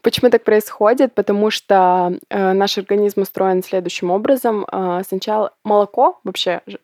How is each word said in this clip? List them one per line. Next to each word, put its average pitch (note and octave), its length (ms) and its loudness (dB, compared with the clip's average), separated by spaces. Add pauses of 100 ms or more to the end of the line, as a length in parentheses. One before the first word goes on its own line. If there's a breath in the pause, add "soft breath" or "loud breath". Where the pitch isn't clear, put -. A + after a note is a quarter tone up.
Почему A#3 280 2
так A3+ 140 2
происходит? A3 680 2
Потому G#3 360 0
что, F3+ 640 2 (180)
э, F#3+ 220 0
наш G3 260 0
организм G3+ 440 -2
устроен F#3+ 400 -2
следующим F3+ 480 -6
образом. A3+ 640 0
Э, F#3 340 -4
сначала G#3+ 460 -4 (120)
молоко G#3 600 2
вообще F#3 420 -4
ж-, G3+ 180 -16